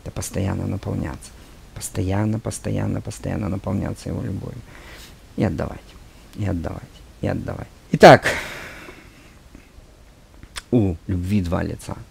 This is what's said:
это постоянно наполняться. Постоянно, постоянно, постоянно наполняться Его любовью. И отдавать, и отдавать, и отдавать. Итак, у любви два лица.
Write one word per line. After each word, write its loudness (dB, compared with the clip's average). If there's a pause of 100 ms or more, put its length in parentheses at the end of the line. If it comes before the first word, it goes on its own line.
это -10
постоянно -2
наполняться. -4 (420)
Постоянно, 0
постоянно, -2
постоянно -4
наполняться -4
Его -2
любовью. -6 (720)
И 2
отдавать, -2 (560)
и -2
отдавать, -2 (380)
и 0
отдавать. -4 (240)
Итак, 12 (2500)
у 4 (120)
любви 2
два 0
лица. -6 (160)